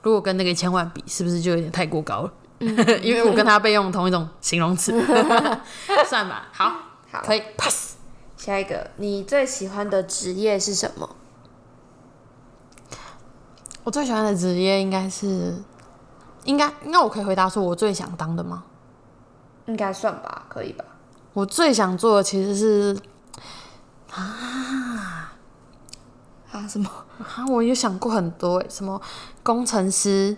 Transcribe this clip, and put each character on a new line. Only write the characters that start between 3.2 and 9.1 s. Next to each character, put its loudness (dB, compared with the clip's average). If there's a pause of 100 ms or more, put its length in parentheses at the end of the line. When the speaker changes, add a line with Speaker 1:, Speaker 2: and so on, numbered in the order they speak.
Speaker 1:
我 6
跟 6
他 8
被 6
用 4
同 0
一 4
种 0 (140)
形 0
容 4
词。 0 (560)
<laughs> 0
算 0
吧， -10
好， 0 (400)
Speaker 2:
好。 -8
Speaker 1:
可 0
以， 2 (160)
pass。 -2 (400)
Speaker 2:
下 -4
一 -2
个， -8
你 -4